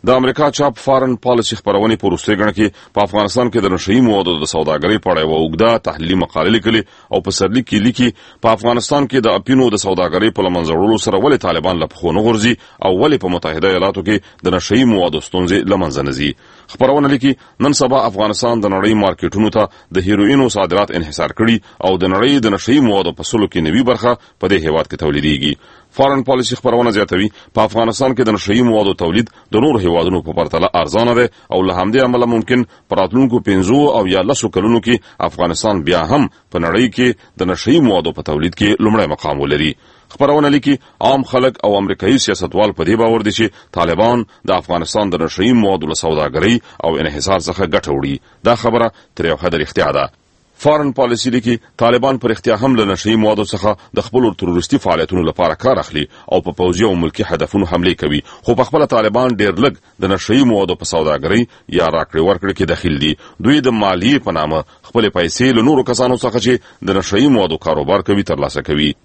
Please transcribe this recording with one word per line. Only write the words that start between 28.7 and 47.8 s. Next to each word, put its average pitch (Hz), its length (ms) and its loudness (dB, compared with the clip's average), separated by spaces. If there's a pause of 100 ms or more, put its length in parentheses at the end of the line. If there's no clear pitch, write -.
تولید 90 360 -2 (240)
د 110 120 4
نورو 135 200 2
هیوادونو 85 400 2
په 80 140 -8
پرتله 82 280 0 (140)
ارزانه 107 360 0
دی 123 100 2 (260)
او 92 140 2
له 92 120 0
همدې 107 280 2
امله 120 260 2
ممکن 120 320 0 (240)
په 98 100 0
راتلونکو 117 480 2
پنځو 98 320 2 (180)
او 107 100 2
یا 95 140 2
لسو 110 280 -2
کلونو 110 360 2
کې 120 100 2 (340)
افغانستان 87 580 -2
بیا 87 140 2 (100)
هم 139 160 2 (240)
په 87 140 -4
نړۍ 104 300 2
کې 127 120 2 (320)
د 90 120 -2
نشه 90 200 -2
یي 165 160 4
موادو 85 300 0
په 76 140 -10
تولید 80 280 -2
کې 104 240 2
لومړی 107 300 2
مقام 73 280 -4
ولري. 73 300 0 (400)
خپرونه 147 440 2
لیکي، 139 200 2 (320)
عام 135 240 0
خلک 127 320 0
او 104 140 2
امریکایي 98 480 0
سیاستوال 95 460 0
په 82 120 -6
دې 92 180 2
باور 113 200 2
دي 104 100 -2
چې 110 140 0 (340)
طالبان 104 480 0 (180)
د - 140 -2
افغانستان 87 500 -2
د 85 140 -2
نشه 90 200 -4
یي 123 200 4
موادو 92 240 0
له 78 160 -4
سوداګرۍ 78 520 0 (280)
او 82 80 0 (100)
انحصار 78 380 -2
څخه 90 340 -4
ګټه - 180 -2